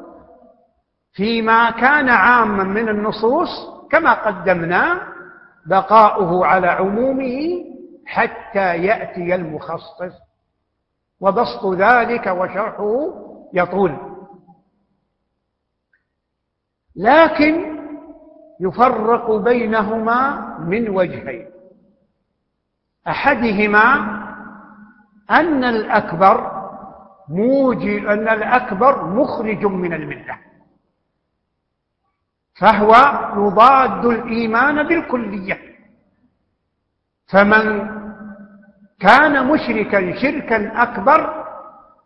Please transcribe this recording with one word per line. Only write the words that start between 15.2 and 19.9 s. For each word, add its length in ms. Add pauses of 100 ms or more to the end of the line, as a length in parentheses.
لكن 840 (800)
يفرق 760
بينهما 1120 (100)